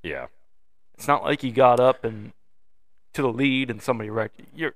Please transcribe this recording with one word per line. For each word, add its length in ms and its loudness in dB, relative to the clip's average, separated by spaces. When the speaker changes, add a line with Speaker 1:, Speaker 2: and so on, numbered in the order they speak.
Speaker 1:
Yeah. 240 -8
Speaker 2:
It's 120 -16
not 160 0
like 200 -2
you 100 -4
got 260 6
up 240 4
and 300 -8
to 80 -4
the 100 2
lead 380 0
and 120 -10
somebody 280 -4
wrecked 300 -6
you. 140 -20
You're 220 -6